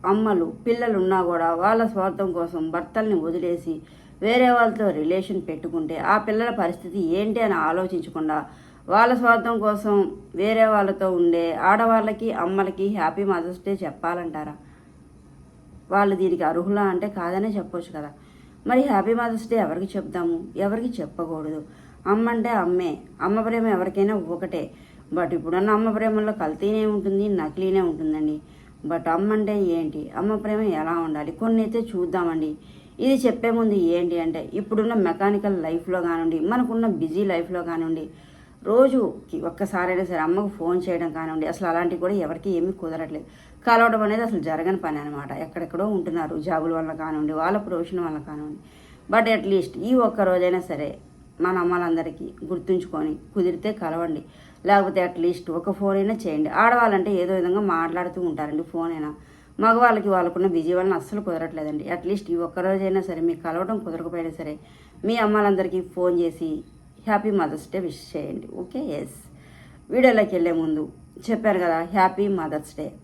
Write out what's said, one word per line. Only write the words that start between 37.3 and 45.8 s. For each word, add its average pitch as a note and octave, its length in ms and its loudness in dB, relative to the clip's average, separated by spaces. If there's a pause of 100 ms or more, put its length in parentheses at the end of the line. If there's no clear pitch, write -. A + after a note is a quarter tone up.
లైఫ్లో F3 360 -2
కానివ్వండి, E3 380 -4 (640)
రోజుకి B3 680 4 (120)
ఒక్కసారైనా F#3 580 -2
సరే F3 160 -2
అమ్మకు G3 320 0
ఫోన్ F3 300 0
చేయడం E3+ 320 -2
కానివ్వండి, D#3+ 340 -4
అసలు F#3 180 -6
అలాంటివి E3+ 320 0
కూడా F#3+ 140 0 (100)
ఎవరికి D#3+ 320 -6
ఏమీ F3+ 140 0 (100)
కుదరట్లేదు. D#3+ 460 -8 (380)
కలవడం A3+ 400 6
అనేది G#3+ 200 0
అసలు G#3 220 -2
జరగని E3 360 -2
పని D3+ 180 -4
అనమాట. C#3+ 300 -10 (120)
ఎక్కడెక్కడో E3 420 -6 (100)